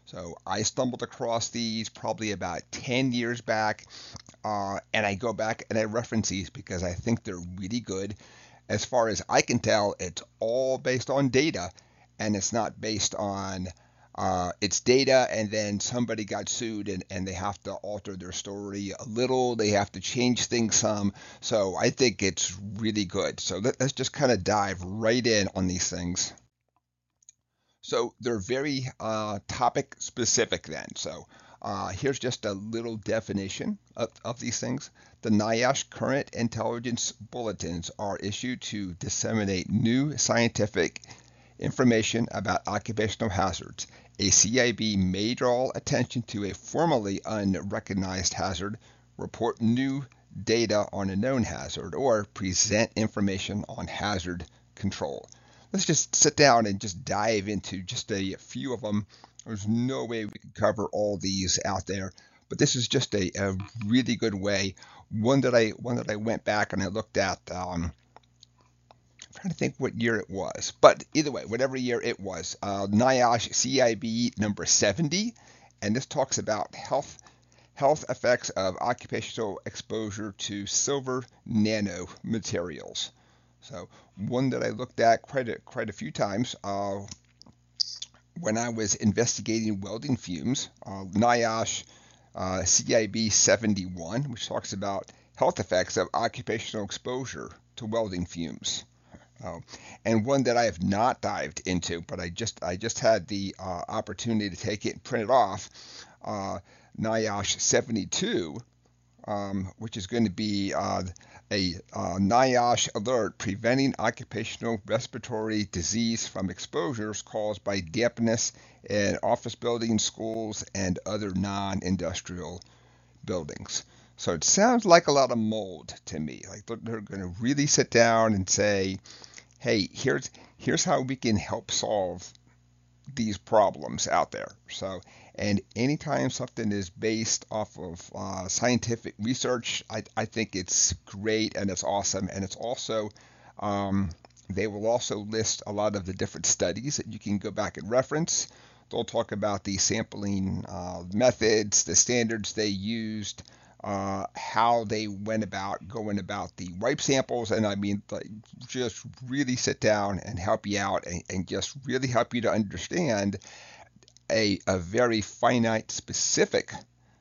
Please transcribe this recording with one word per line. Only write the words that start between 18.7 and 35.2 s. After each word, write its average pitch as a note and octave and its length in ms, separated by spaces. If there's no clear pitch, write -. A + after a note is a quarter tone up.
a - 140
little. B2 500
They G#2+ 140
have G2+ 240
to G2 60
change A#2+ 460
things A2 300
some. G2+ 380
So G2 340
I G#2 140
think B2 320
it's F#2+ 340
really G#2+ 300
good. E2+ 340
So - 180
let, A2 220
let's C3+ 140
just - 200
kinda B2+ 240
dive G2 460
right A2 420
in G#2 300
on F#2 100
these F2 240
things. F2 420
So A#2+ 400
they're A#2 160
very, C3 480
uh, G#2+ 480
topic - 500
specific - 720
then. C#2 280
So, - 300
uh, F#2+ 240
here's B2 320
just B2 260
a G2+ 80
little A2+ 440
definition G2+ 840
of, A#2 140
of A#2+ 160
these A#2+ 200
things. B2 320